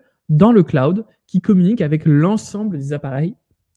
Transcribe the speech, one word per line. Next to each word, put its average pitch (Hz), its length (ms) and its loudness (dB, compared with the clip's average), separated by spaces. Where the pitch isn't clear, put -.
dans 156 240 4
le 208 120 4
cloud 160 420 -2
qui 185 120 -4
communique 190 420 2
avec 156 240 -4
l'ensemble 190 720 0
des 139 140 -8
appareils 143 420 -6